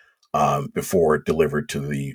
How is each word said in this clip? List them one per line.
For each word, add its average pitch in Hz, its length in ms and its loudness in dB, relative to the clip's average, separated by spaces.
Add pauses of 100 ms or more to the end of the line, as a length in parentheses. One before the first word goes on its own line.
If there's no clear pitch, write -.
(320)
um, 71 420 0
before 78 440 2
delivered 76 500 0
to 73 120 -6
the, 69 340 -6